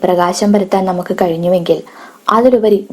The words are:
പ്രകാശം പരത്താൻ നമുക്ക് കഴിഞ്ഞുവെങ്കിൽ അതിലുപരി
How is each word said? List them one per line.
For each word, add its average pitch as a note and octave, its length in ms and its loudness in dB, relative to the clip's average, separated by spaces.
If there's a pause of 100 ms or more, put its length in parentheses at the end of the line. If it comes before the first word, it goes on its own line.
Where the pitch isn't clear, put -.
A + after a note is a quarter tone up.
പ്രകാശം F3+ 500 0
പരത്താൻ G3 320 0
നമുക്ക് F3+ 360 -4
കഴിഞ്ഞുവെങ്കിൽ E3+ 640 -2 (520)
അതിലുപരി A3 580 2